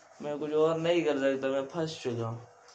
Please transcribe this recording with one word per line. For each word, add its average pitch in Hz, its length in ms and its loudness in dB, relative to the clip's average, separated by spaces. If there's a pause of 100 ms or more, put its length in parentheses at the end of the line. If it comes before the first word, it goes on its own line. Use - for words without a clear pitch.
(200)
मैं 147 200 -6
कुछ 151 140 -6
और 156 260 4
नहीं 170 240 2
कर 147 160 2
सकता, 135 280 2
मैं 135 200 0
फंस 160 360 -4
चुका 117 240 -2
हूँ। 117 200 -10 (280)